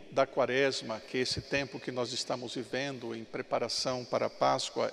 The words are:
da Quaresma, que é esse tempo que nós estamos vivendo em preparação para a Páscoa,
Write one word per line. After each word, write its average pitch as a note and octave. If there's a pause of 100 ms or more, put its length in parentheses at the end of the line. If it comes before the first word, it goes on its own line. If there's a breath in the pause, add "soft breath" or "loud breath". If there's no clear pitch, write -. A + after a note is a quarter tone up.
da C3+
Quaresma, B2+
que -
é -
esse -
tempo C#3
que -
nós B2
estamos A#2+
vivendo B2
em A2+
preparação B2
para A#2
a A2+
Páscoa, C3